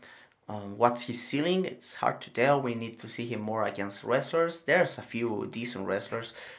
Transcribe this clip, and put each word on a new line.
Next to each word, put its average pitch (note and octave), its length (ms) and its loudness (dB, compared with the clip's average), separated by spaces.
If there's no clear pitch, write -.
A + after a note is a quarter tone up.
Um, G2+ 300 -8
what's A#2+ 300 4
his A#2 140 0
ceiling? F3+ 440 2
It's - 300 -6
hard - 260 0
to - 80 -12
tell. C3+ 320 4
We A#2+ 140 -2
need A2+ 240 -8
to A2+ 100 -10
see A#2 160 -4
him A#2 160 -4
more G#2+ 220 -2
against G2+ 400 -4
wrestlers. D3 580 2
There's E3 360 4
a - 40 -8
few A2 500 -2
decent A2 360 -4
wrestlers, G2+ 460 -2